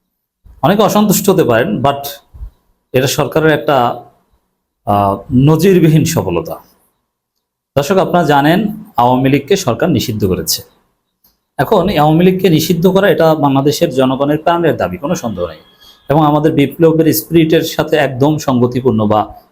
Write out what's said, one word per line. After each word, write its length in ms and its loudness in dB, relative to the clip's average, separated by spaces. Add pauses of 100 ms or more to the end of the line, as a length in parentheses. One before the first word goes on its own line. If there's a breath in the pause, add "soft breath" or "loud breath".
(640)
অনেকে 200 2
অসন্তুষ্ট 480 2
হতে 140 2
পারেন, 380 0
but 260 -4 (840)
এটা 140 0
সরকারের 460 0
একটা, 520 -2 (840)
আহ, 320 0 (160)
নজিরবিহীন 720 4
সফলতা। 520 -4 (1200)
দর্শক, 200 0
আপনারা 280 0
জানেন 600 0 (120)
আওয়ামী 320 2
লীগকে 280 0
সরকার 340 -2
নিষিদ্ধ 360 -2
করেছে। 360 -4 (960)
এখন 300 0
এই 100 -2
আওয়ামী 260 4
লীগকে 260 2
নিষিদ্ধ 380 0
করা 200 4
এটা 260 2
বাংলাদেশের 560 0
জনগণের 480 0
প্রাণের 380 -2
দাবি, 220 -4
কোনো 160 -6
সন্দেহ 320 -6
নেই। 120 -12 (500 soft breath)
এবং 180 2
আমাদের 260 0
বিপ্লবের 600 2
স্পিরিটের 500 0
সাথে 340 -4
একদম 420 0
সঙ্গতিপূর্ণ 680 -2
বা 280 -2 (180 loud breath)